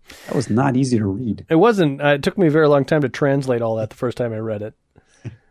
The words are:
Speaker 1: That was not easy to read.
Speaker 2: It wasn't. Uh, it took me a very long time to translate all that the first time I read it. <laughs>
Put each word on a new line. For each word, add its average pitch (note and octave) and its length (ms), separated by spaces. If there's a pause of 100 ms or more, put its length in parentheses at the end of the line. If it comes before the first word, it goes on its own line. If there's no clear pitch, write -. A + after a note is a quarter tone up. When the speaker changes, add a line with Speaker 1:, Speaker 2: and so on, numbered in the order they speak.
(260)
Speaker 1:
That - 100
was B2 140
not B2 260
easy B2+ 220
to G#2+ 80
read. G2 420
Speaker 2:
It E3 80
wasn't. E3+ 460
Uh, C#3+ 120
it C#3 80
took F#3 140
me F#3 120
a - 20
very D3+ 180
long C#3+ 160
time D#3 180
to C3 60
translate C3+ 540
all A2+ 140
that A2 140
the - 60
first B2 220
time A#2+ 160
I A2 40
read A2 240
it. G#2+ 120 (500)
<laughs> A2+ 80 (180)